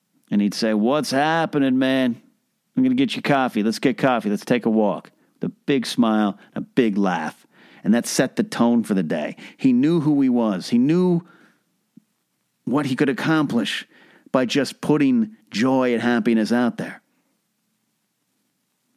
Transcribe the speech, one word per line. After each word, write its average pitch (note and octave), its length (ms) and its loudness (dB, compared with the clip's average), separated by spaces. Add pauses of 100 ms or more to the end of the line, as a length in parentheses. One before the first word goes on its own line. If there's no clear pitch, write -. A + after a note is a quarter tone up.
(300)
and G#2 100 2
he'd G2+ 140 0
say, A2 200 -2
"What's A#2+ 360 0
happening, C#3+ 680 0
man? C3 420 0 (560)
I'm B2+ 60 2
gonna B2+ 120 2
get B2+ 220 0
you - 60 -8
coffee. C3 400 0
Let's A2 160 -2
get B2+ 200 0
coffee. A#2+ 320 0
Let's G2+ 140 -4
take B2 200 -2
a A#2+ 60 0
walk." G#2 400 -2 (300)
The C3 80 -4
big C3+ 380 -2
smile, G#2+ 520 0 (160)
a G#2 60 -8
big G#2+ 360 0
laugh. F2+ 500 -4 (380)
And G2+ 100 2
that A#2 120 0
set - 300 -2
the A#2 80 -2
tone A#2 380 0
for G#2+ 120 -2
the F#2+ 80 0
day. D#2 340 -6 (200)
He C3 160 2
knew D3+ 280 2
who C#3+ 200 2
he C3+ 80 4
was. A2 420 0
He A#2+ 80 2
knew E3+ 440 2 (1400)
what C#3 220 -2
he B2+ 100 -2
could C#3+ 120 0
accomplish C3+ 800 -2 (460)
by C3 120 2
just B2+ 360 -4
putting C3 560 2 (140)
joy B2+ 420 0
and A2 100 -2
happiness A2+ 480 0
out A#2+ 280 0
there. E2 220 -12 (2000)